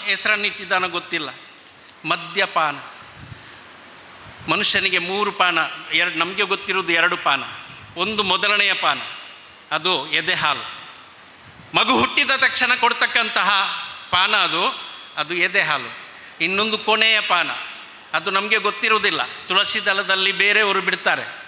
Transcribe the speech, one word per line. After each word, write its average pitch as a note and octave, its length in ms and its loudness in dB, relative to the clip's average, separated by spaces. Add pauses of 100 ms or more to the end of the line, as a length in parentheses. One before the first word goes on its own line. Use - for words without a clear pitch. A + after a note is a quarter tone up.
ಹೆಸರನ್ನಿಟ್ಟಿದ್ದಾನೋ G3 840 0
ಗೊತ್ತಿಲ್ಲ, E3 400 -4 (760)
ಮದ್ಯಪಾನ. E3 720 0 (1700)
ಮನುಷ್ಯನಿಗೆ F#3 540 2
ಮೂರು G3 300 -2
ಪಾನ, F3+ 260 2 (360)
ಎರಡು, E3+ 240 2
ನಮಗೆ F#3+ 280 0
ಗೊತ್ತಿರೋದು F#3 480 -2
ಎರಡು E3+ 240 4
ಪಾನ. C#3 240 0 (540)
ಒಂದು G#3 280 -2
ಮೊದಲನೆಯ G3 520 2
ಪಾನ, C#3+ 240 0 (720)
ಅದು D#3+ 220 0 (180)
ಎದೆ E3 240 0
ಹಾಲು, D#3 300 -2 (1080)
ಮಗು G#3+ 220 2
ಹುಟ್ಟಿದ B3+ 420 2
ತಕ್ಷಣ B3+ 380 2
ಕೊಡ್ತಕ್ಕಂತಹ A#3 760 2 (600)
ಪಾನ F#3+ 320 2
ಅದು, E3+ 220 0 (540)
ಅದು D3+ 220 -4
ಎದೆ F#3 220 2
ಹಾಲು. C#3 300 0 (480)
ಇನ್ನೊಂದು G3+ 400 2
ಕೊನೆಯ A3 440 4
ಪಾನ, E3+ 260 2 (640)
ಅದು E3 180 0
ನಮಗೆ G#3 280 2
ಗೊತ್ತಿರುವುದಿಲ್ಲ, G3+ 600 0 (220)
ತುಳಸಿ G3 380 2
ದಳದಲ್ಲಿ F#3+ 540 2
ಬೇರೆಯವರು G3+ 460 4
ಬಿಡ್ತಾರೆ F3+ 440 0 (220)